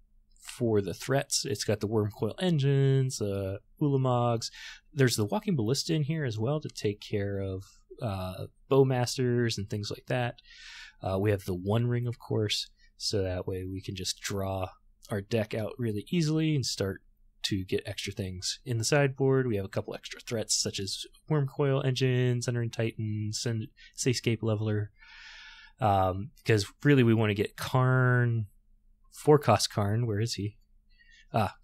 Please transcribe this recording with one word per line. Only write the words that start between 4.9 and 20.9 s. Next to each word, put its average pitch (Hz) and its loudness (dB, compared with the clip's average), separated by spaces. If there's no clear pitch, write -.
There's 131 4
the 110 0
Walking 202 -2
Ballista 131 0
in 151 0
here 151 -4
as 107 -4
well 139 -2
to - -8
take - -4
care 101 -4
of, 95 -6
uh, 95 -6
Bowmasters 123 2
and 101 -6
things 104 -6
like - -12
that. 123 -4
Uh, 95 -2
we 104 2
have 98 0
the 92 -4
One 101 0
Ring, 120 -2
of 117 -6
course, - -2
so - -2
that 92 -4
way 92 -6
we 95 -8
can 101 -10
just 92 -6
draw 95 -4
our 104 -4
deck 107 -2
out 107 -6
really 107 -4
easily 156 0
and 123 -2
start 98 -4
to 95 -2
get - -4
extra 101 -8
things 92 -8
in 120 -2
the 110 -2
sideboard. 135 2
We 113 0
have 98 -2
a 95 -8
couple - -6
extra - -14
threats, - -4
such - -4
as - -8